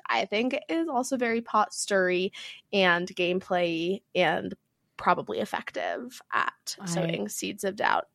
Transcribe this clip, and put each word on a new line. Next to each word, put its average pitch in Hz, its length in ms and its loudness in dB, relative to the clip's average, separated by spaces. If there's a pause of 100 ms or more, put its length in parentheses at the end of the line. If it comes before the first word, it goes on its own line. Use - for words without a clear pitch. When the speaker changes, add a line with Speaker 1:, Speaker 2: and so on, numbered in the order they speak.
Speaker 1:
I 226 160 2
think 240 320 0 (100)
is 330 220 0
also 262 260 0
very 233 260 0
pot 214 320 0
stirry 185 580 2 (420)
and 180 340 4
gameplay 180 960 0 (140)
and 180 400 2 (420)
probably 180 420 2
effective 214 800 -4 (140)
at - 480 -2
Speaker 2:
I 196 60 -10
Speaker 1:
sowing 175 420 -2
seeds 202 340 -6
of 196 120 -2
doubt - 400 2